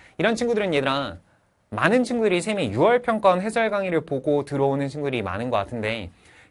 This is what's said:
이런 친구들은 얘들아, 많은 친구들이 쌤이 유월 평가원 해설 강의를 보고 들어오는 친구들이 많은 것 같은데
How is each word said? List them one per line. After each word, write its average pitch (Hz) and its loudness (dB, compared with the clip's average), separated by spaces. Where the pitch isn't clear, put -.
이런 220 2
친구들은 214 -2
얘들아, 135 -2
많은 175 2
친구들이 214 0
쌤이 180 -2
유월 214 4
평가원 196 2
해설 220 0
강의를 190 0
보고 143 0
들어오는 139 0
친구들이 139 -4
많은 101 -4
것 113 2
같은데 107 -4